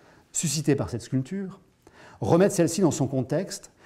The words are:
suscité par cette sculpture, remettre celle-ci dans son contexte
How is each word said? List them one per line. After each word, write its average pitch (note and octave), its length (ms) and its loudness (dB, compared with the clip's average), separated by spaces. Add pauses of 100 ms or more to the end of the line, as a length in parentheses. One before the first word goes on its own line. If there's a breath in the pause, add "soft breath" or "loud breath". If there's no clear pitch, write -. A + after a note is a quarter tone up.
(320 soft breath)
suscité D3 440 0
par G#2+ 160 -4
cette A#2 100 -6
sculpture, F3+ 580 -6 (600 loud breath)
remettre E3+ 320 4
celle-ci E3+ 280 2
dans D#3+ 100 4
son C3 160 0
contexte C3+ 640 -4 (140 soft breath)